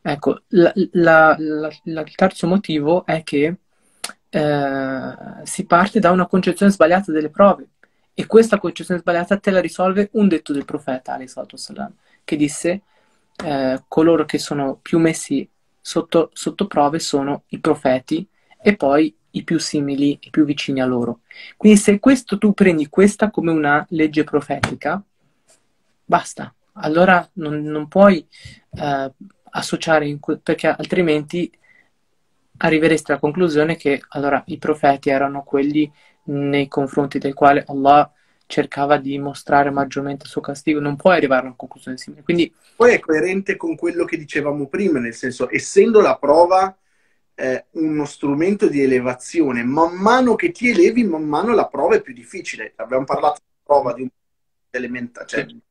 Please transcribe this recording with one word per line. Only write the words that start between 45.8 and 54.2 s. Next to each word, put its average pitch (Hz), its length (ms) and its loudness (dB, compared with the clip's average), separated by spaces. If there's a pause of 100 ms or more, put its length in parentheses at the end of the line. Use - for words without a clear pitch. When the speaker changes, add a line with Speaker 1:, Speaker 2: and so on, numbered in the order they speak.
Speaker 2:
la 143 160 4
prova, 175 580 4 (600)
eh, 131 360 -6
uno 156 320 -4
strumento 160 640 -2
di 143 120 0
elevazione, 127 840 -2
man 165 300 0
mano 226 420 2
che 170 160 -2
ti 240 180 -2
elevi, 226 320 4
man 160 220 -2
mano 156 280 -2
la 180 140 2
prova - 300 0
è - 60 0
più 131 120 -18
difficile. 117 640 -14
Abbiamo 127 280 -4
parlato 147 360 -2
di - 120 -20 (120)
prova 131 280 2
di 123 100 -10
un 127 60 -8 (600)